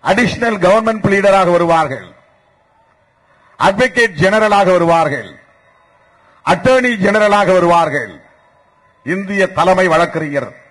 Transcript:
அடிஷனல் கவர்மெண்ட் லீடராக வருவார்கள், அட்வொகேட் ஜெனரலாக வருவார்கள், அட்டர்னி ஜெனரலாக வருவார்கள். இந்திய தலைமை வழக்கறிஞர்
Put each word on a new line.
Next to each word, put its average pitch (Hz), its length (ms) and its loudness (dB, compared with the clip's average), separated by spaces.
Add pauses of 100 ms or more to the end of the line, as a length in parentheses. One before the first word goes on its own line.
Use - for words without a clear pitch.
அடிஷனல் 226 560 -2
கவர்மெண்ட் 214 480 0
லீடராக 196 420 2
வருவார்கள், 160 540 0 (1500)
அட்வொகேட் 208 640 0
ஜெனரலாக 202 500 2
வருவார்கள், 165 600 0 (1160)
அட்டர்னி 254 500 0
ஜெனரலாக 202 540 0
வருவார்கள். 170 600 0 (960)
இந்திய 190 440 -4
தலைமை 185 380 0
வழக்கறிஞர் 156 640 -4 (200)